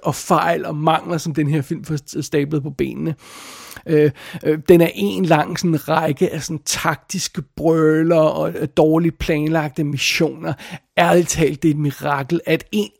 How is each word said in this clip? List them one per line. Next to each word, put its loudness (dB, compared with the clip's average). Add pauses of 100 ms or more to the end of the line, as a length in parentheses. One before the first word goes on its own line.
og -2
fejl 0
og -6
mangler, 0
som -6
den 0
her 0
film -8
får -6
st-, -8
stablet -2
på -8
benene. -4 (720)
Øh, 4 (340)
øh, 2 (100)
den 10
er 4
en -2
lang 2
sådan -2
række 0
af -6
sådan -8
taktiske -6 (140)
brøler 4
og, 0
øh, -4
dårligt 4
planlagte -2
missioner. -2 (460)
Ærligt 4
talt, 0
det 4
er 2
et -4
mirakel, -2
at 0
en -2 (120)